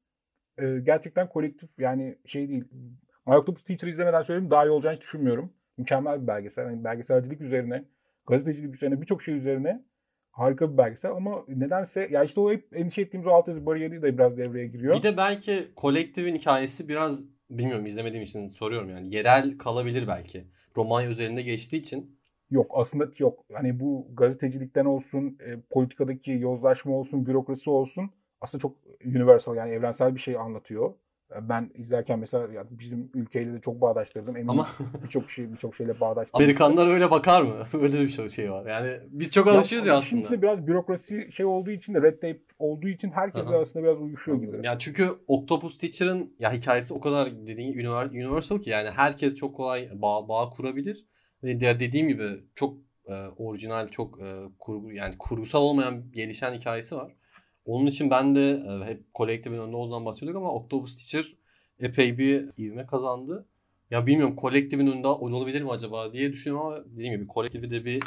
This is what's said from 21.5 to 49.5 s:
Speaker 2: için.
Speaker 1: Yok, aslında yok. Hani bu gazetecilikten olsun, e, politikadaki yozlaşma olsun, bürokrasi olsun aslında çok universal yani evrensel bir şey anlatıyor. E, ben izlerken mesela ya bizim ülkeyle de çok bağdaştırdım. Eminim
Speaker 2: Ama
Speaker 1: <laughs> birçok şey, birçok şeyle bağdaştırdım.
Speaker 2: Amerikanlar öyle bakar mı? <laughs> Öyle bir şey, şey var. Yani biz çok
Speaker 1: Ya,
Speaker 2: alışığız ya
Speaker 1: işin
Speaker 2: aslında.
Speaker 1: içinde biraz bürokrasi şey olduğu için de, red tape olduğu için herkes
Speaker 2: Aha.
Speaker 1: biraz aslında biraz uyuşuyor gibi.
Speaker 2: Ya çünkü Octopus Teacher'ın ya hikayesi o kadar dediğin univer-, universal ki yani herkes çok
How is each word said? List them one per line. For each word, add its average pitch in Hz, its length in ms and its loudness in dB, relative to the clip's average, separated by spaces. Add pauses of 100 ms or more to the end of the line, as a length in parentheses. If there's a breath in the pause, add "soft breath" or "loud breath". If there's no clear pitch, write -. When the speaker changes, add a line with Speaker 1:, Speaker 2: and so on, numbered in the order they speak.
Speaker 2:
için. - 400 -10 (340)
Speaker 1:
Yok, 131 240 2
aslında 143 320 0 (100)
yok. - 360 0
Hani 123 260 -2
bu 139 340 -4
gazetecilikten 131 720 2
olsun, 135 600 -2
e, 120 140 -10 (100)
politikadaki 131 640 -2
yozlaşma 127 600 2
olsun, 135 320 -2
bürokrasi 131 440 -2
olsun 143 400 0 (320)
aslında 131 200 -10
çok 135 160 -6 (280)
universal 123 500 8
yani 113 160 -4
evrensel 120 440 0
bir 127 40 -10
şey 123 180 -6
anlatıyor. 110 560 -4 (420)
E, 113 140 -8
ben 117 260 -4
izlerken 117 440 -2
mesela 113 340 -4
ya 107 160 -10
bizim 120 440 -10
ülkeyle 120 400 -4
de 113 80 -10
çok 120 200 -4
bağdaştırdım. 113 560 -2
Eminim 120 120 -6
Speaker 2:
Ama 147 180 2 (180)
Speaker 1:
<laughs> 123 180 -12
birçok - 280 -6
şey, 117 220 -10
birçok 113 220 -10
şeyle 117 240 -6
bağdaştırdım. 113 420 0
Speaker 2:
Amerikanlar 151 460 8
öyle 175 240 6
bakar 175 300 8
mı? 113 280 -2
<laughs> - 40 -6
Öyle 143 280 2
bir 135 60 4
şey, 110 220 -4
şey 104 220 -6
var. 98 140 -6
Yani 123 340 -4 (100)
biz 147 220 -4
çok 196 160 6
Speaker 1:
Ya, 208 60 10
Speaker 2:
alışığız 202 320 6
ya 143 140 6
Speaker 1:
işin 123 80 -2
Speaker 2:
aslında. 233 140 -2
Speaker 1:
içinde 214 200 -2
biraz 196 260 2
bürokrasi 180 640 -4
şey 190 120 -2
olduğu 190 260 -2
için 202 220 -10
de, 151 80 4
red 156 120 8
tape 160 260 -8 (200)
olduğu 151 280 -4
için 185 240 -6
herkes 190 320 -2
Speaker 2:
Aha. 123 80 -2
Speaker 1:
biraz 165 100 4
aslında 165 240 -4
biraz 156 160 4
uyuşuyor 147 400 -4
gibi. 107 240 -8
Speaker 2:
Ya 120 140 -2
çünkü 185 300 0 (180)
Octopus 143 500 0
Teacher'ın 180 640 -2
ya 117 140 0
hikayesi 123 400 0
o - 80 -8
kadar 131 460 0
dediğin 120 260 -8
univer-, 120 360 -2
universal 147 520 -2
ki 151 80 -8
yani 107 200 0
herkes 143 460 2
çok 139 200 -8